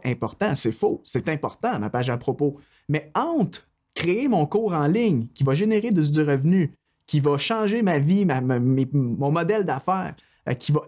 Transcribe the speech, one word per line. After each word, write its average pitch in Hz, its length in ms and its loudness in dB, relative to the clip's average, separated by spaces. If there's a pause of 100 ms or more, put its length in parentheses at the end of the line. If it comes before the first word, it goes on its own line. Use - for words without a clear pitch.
important. 127 500 -4
C'est 110 180 -2
faux. - 320 -2
C'est - 240 -6
important, 165 500 -4
ma 196 100 -4
page 123 200 -2
à 123 80 -2
propos. 143 400 -4 (320)
Mais 147 260 -2
entre 285 520 -2 (280)
créer 202 320 0
mon 175 180 2
cours 208 280 -2
en 147 140 0
ligne 170 460 2
qui - 100 -2
va 135 100 2
générer 214 380 0
de, 165 120 4
du 151 180 2
revenu, 147 520 2 (340)
qui 151 140 0
va 143 160 2
changer 220 440 0
ma 175 160 2
vie, 185 280 2
ma, 131 160 0
ma, 127 180 0
mes, 131 320 2
mon 139 400 0
modèle 170 320 0
d'affaires, 160 520 -4 (340)
euh, 123 40 0
qui - 200 -4
va 151 140 2